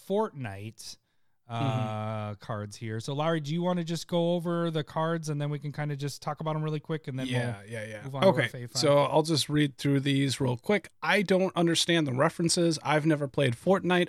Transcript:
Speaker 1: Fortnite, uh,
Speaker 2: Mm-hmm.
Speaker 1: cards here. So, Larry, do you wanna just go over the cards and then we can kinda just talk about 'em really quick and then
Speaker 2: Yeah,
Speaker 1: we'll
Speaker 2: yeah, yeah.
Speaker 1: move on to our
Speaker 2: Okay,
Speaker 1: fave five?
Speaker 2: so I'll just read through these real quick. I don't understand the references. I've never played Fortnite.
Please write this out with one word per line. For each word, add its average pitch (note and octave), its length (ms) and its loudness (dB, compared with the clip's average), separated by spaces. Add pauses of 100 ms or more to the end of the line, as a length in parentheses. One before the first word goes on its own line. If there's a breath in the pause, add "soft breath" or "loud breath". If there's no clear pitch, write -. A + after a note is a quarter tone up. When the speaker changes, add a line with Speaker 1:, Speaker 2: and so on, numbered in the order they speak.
Speaker 1:
Fortnite, B2 880 -6 (520)
uh, A#2+ 60 -8 (760)
Speaker 2:
Mm-hmm. - 40 -8
Speaker 1:
cards G#2 420 -8
here. A2 240 -6
So, C#3+ 120 -8
Larry, D#3 280 0
do D3 120 -6
you E3+ 100 -2
wanna F3+ 200 0
just D#3+ 240 -6
go E3+ 280 2
over E3+ 360 -2
the D#3 140 -2
cards D#3+ 460 -2
and D3 100 -2
then D3 100 -2
we D3 80 -4
can C#3+ 140 -8
kinda D3 240 -4
just C#3 260 -6
talk D3+ 180 -6
about D#3 140 -4
'em D#3 80 -2
really D#3 160 -2
quick D#3 300 -8
and C3 100 -6
then C3 80 -4
Speaker 2:
Yeah, A#2+ 360 -2
Speaker 1:
we'll G#2 100 -16
Speaker 2:
yeah, A2 140 -8
yeah. - 180 -12
Speaker 1:
move C3+ 100 -12
on C3+ 80 -2
to F#3+ 60 8
our F#3+ 60 6
Speaker 2:
Okay, B2+ 140 0
Speaker 1:
fave B2 220 -10
five? C3 100 -6
Speaker 2:
so C#3+ 180 6
I'll C#3+ 260 4
just D#3 240 0
read D3 280 2
through C#3+ 240 4
these C#3 400 2
real B2+ 160 0
quick. - 340 0 (120)
I F3+ 200 2
don't F#3 340 2
understand E3+ 500 2
the C3+ 60 -4
references. E3 720 2
I've D3 200 2
never D3 220 2
played C3 300 2
Fortnite. F3+ 520 2